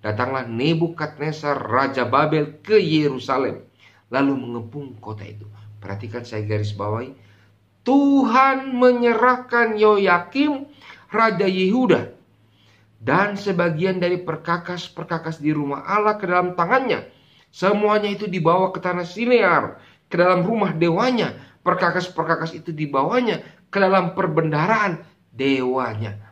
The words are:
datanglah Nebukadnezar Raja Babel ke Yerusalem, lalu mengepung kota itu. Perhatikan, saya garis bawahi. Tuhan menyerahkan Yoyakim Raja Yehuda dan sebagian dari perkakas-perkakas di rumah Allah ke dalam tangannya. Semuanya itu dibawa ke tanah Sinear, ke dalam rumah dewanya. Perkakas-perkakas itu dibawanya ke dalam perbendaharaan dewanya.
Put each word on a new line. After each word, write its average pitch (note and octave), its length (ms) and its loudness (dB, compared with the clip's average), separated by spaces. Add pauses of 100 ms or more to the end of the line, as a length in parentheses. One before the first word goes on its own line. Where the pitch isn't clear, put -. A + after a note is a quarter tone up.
datanglah B2 480 -4
Nebukadnezar D3+ 1200 -2
Raja C3 400 0
Babel D3+ 560 0
ke G#3+ 160 6
Yerusalem, C#3 800 0 (480)
lalu C#3 240 2
mengepung A#2+ 640 -10
kota G#2 240 -12
itu. - 240 -16 (320)
Perhatikan, G#2+ 480 -10
saya G#2+ 240 -8
garis G#2 240 -2
bawahi. A2 400 -6 (760)
Tuhan C4+ 880 2
menyerahkan A#3+ 1040 2
Yoyakim G#3+ 880 2 (400)
Raja G#3 400 2
Yehuda F#3 640 2 (880)
dan G3 400 0
sebagian F3 640 -2
dari F3 160 -2
perkakas-perkakas E3+ 1200 -8
di D3+ 160 0
rumah C#3 320 -6
Allah G#3 320 0
ke G3 80 -6
dalam F3+ 320 2
tangannya. G#3 480 0 (400)
Semuanya G#3 640 0
itu G3+ 160 -6
dibawa F3+ 480 2
ke - 80 -8
tanah F3 240 -4
Sinear, G3+ 720 2 (320)
ke F3 80 -2
dalam F3+ 240 4
rumah G3 320 0
dewanya. F3 560 0 (320)
Perkakas-perkakas E3+ 960 -2
itu D#3+ 160 -10
dibawanya D#3 640 0 (320)
ke G3+ 80 -2
dalam F#3 320 4
perbendaharaan E3 880 0 (320)
dewanya. B2+ 880 -2 (120)